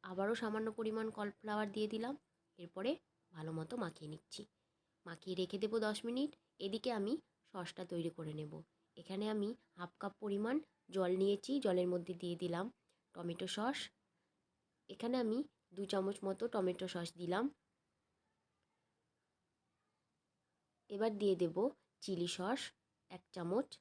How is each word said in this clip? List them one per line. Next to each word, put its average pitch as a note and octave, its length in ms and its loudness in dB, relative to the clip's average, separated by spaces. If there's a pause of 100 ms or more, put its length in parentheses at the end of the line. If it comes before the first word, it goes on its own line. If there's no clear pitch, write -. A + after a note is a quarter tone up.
আবারও F#3+ 380 2
সামান্য A3 260 0 (100)
পরিমাণ A3 280 0 (100)
কর্নফ্লাওয়ার G#3+ 580 -2
দিয়ে G#3+ 200 2
দিলাম, A#3 200 -2 (440)
এরপরে F#3 320 -2 (420)
ভালো D#3 260 -6
মতো D#3+ 240 -6
মাখিয়ে D#3+ 300 -6
নিচ্ছি। - 300 -12 (640)
মাখিয়ে E3+ 340 -6
রেখে F#3 220 0
দেবো G#3+ 140 2 (100)
দশ G#3+ 200 0
মিনিট। C4 240 0 (340)
এদিকে G#3+ 340 -2
আমি G#3 140 2 (420)
সসটা F3 280 -8 (100)
তৈরি E3+ 240 0
করে D#3 240 -6
নেব। D3+ 120 -8 (440)
এখানে F#3+ 280 -4 (100)
আমি G#3 140 2 (300)
হাফ F3+ 220 -8
কাপ G3 120 -2 (100)
পরিমাণ G#3+ 340 2 (380)
জল F#3 160 4 (120)
নিয়েছি, G3+ 300 4 (120)
জলের F3+ 280 6
মধ্যে F3 300 0
দিয়ে F3 200 -2
দিলাম F3 240 0 (480)
টমেটো F3 320 -4 (100)
সস। A#3+ 220 0 (1120)
এখানে A#3 340 -2
আমি A3 140 2 (380)
দু G3 140 -4
চামচ G3 260 2 (100)
মতো F#3+ 180 0 (100)
টমেটো F#3 400 2
সস E3+ 140 -2 (120)
দিলাম। F3+ 240 0 (3500)
এবার G#3+ 200 4 (100)
দিয়ে G3 220 8
দেব E3 140 2 (460)
চিলি F3 340 0
সস G#3 240 0 (500)
এক F#3 120 -14 (120)
চামচ F#3 340 0 (120)